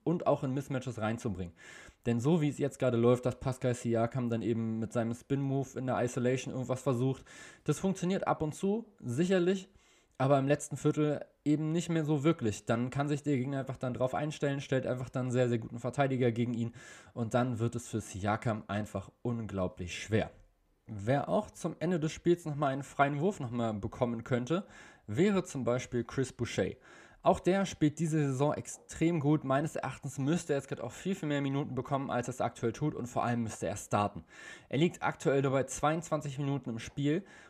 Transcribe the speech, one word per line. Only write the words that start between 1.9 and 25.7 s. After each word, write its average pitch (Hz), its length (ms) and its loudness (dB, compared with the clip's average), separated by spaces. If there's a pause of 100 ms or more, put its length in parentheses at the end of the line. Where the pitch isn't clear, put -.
Denn 117 140 2
so 156 200 4
wie 147 100 2
es 127 100 -6
jetzt 139 180 -2
gerade 123 200 2
läuft, 120 280 6
dass 123 140 -2
Pascal 127 340 -2
Siakam 117 560 0
dann 113 140 -2
eben 113 340 0
mit 113 160 -4
seinem 117 220 0
Spin-Move 135 640 -2
in 131 80 -4
der 113 160 2
Isolation 127 500 0
irgendwas 127 300 -4
versucht, 131 420 0 (380)
das - 160 -2
funktioniert 190 480 0
ab - 160 0
und 151 100 -4
zu, 208 320 -2 (140)
sicherlich, 180 680 2 (500)
aber 135 180 6
im 135 100 2
letzten 147 300 0
Viertel 151 480 0 (180)
eben 151 280 2
nicht 165 180 0
mehr 160 160 2
so 147 180 2
wirklich. 123 440 2
Dann 123 240 2
kann 143 160 0
sich 143 160 -2
der 147 140 2
Gegner 135 240 -2
einfach 127 160 -6
dann 123 180 -2
drauf 123 180 0
einstellen, 143 480 0
stellt 131 240 2
einfach 127 240 -2
dann 127 140 -2
einen 127 80 0
sehr, 123 180 6
sehr 117 80 4
guten 113 220 -6
Verteidiger 127 520 2
gegen 120 220 0
ihn 117 200 -2 (420)
und 113 180 -4
dann 123 240 2
wird 117 180 0
es 117 120 -8
für 110 140 -4
Siakam 107 680 -2
einfach 101 420 -4 (140)
unglaublich 95 760 -4
schwer. 104 300 2 (640)
Wer 110 380 0
auch 190 220 2
zum - 260 -6
Ende 170 220 0
des 156 120 0
Spiels 175 340 2
nochmal 143 280 -2
einen 139 80 -4
freien 143 380 2
Wurf 190 200 0
nochmal 117 360 -2
bekommen 113 480 -2
könnte, 131 420 0 (400)
wäre 180 380 2
zum 131 200 -6
Beispiel 120 400 0